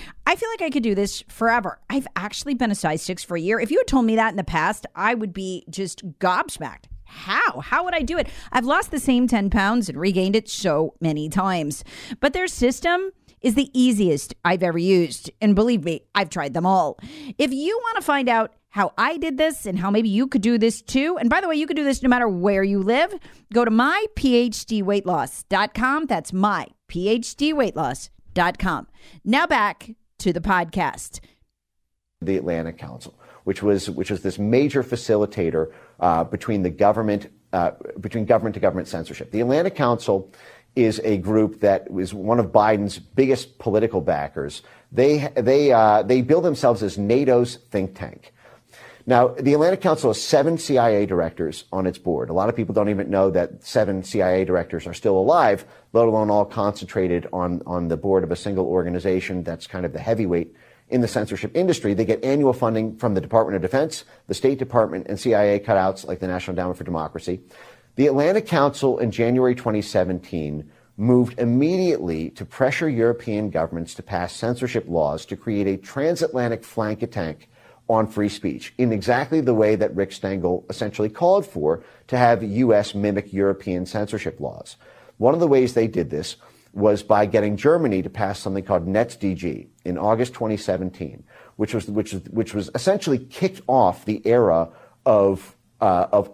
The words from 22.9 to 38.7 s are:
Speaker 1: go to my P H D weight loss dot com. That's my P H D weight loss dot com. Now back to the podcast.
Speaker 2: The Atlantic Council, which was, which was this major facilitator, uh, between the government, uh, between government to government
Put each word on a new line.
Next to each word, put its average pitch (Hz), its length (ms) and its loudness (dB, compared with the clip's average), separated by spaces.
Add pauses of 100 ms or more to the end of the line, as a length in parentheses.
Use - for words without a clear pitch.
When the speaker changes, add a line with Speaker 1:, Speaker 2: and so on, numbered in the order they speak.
Speaker 1:
go 240 100 4
to 233 80 2
my 294 340 2 (100)
P 254 200 2
H 240 300 0
D 214 160 -2
weight 196 240 0
loss 151 380 -4
dot 196 300 -2
com. 269 340 -2
That's 180 260 -4
my 190 340 0 (200)
P 180 200 -4
H 233 280 -2
D 302 180 0
weight 247 220 0
loss 135 340 -6 (240)
dot 180 260 0
com. 160 280 -4 (360)
Now 285 240 2
back 220 440 -2 (280)
to 175 140 0
the 170 80 -4
podcast. 175 800 -2 (1000)
Speaker 2:
The 92 180 -2
Atlantic 82 420 -4
Council, - 380 -16 (280)
which 95 160 -2
was, 101 280 2
which 87 200 -6
was 95 140 -4
this 98 160 -4
major 131 440 2
facilitator, 101 880 -2 (280)
uh, 82 240 2
between 104 400 -4
the 90 80 0
government, 104 600 0 (220)
uh, 87 180 2 (280)
between 104 260 -4
government 110 300 2
to 98 40 -8
government 90 280 0